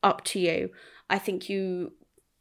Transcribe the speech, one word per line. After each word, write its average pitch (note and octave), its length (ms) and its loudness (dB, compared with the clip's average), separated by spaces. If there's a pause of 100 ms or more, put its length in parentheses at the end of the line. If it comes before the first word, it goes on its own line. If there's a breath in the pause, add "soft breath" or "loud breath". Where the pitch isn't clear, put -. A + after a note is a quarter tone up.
up - 220 4
to - 140 -4
you. E3+ 300 2 (400 loud breath)
I F#3+ 100 2
think F#3 300 -4
you F#3 440 -2 (480)